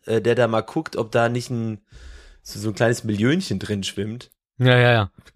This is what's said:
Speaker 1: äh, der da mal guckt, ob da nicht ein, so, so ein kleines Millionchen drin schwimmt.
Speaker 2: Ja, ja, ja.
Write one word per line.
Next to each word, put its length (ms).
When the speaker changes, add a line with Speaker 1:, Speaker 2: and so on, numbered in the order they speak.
Speaker 1:
äh, 160
der 160
da 100
mal 140
guckt, 340
ob 160
da 180
nicht 220
ein, 300
so, 180
so 80
ein 80
kleines 260
Millionchen 560
drin 240
schwimmt. 480
Speaker 2:
Ja, 200
ja, 140
ja. 180